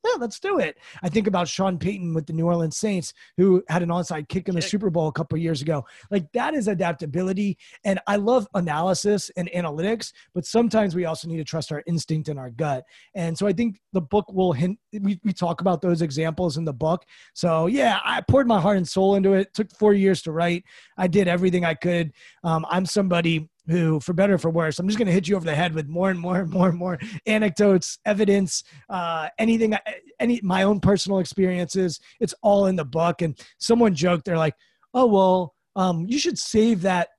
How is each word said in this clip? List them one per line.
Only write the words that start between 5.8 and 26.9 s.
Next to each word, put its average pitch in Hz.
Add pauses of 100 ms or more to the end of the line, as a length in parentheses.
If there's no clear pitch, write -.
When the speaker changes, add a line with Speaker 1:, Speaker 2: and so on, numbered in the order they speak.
Speaker 1:
Like, 185
that 262
is 247
adaptability. 180 (260)
And 196
I 202
love 208
analysis 180
and 175
analytics, 175 (220)
but 180
sometimes 220
we 180
also 160
need 165
to 160
trust 156
our 147
instinct 156
and 143
our 127
gut. 131 (320)
And 165
so 202
I 196
think 214 (140)
the 185
book 202
will 185
hint, 180 (220)
we, 196
we 202
talk 175
about 175
those 175
examples 160
in 165
the 151
book. 156 (280)
So 165
yeah, 233
I -
poured 262
my 220
heart 196
and 175
soul 190
into 196
it. 196
Took -
four 208
years 190
to 165
write. 170 (340)
I 185
did 185
everything 180
I 165
could. 170 (320)
Um, 160
I'm 185
somebody 170 (180)
who, 160
for 180
better 196
or 180
for 165
worse, 160
I'm 180
just 214
gonna 202
hit 175
you 202
over 170
the 156
head 165
with 156
more 175
and 180
more 180
and 175
more 180
and 175
more 175 (260)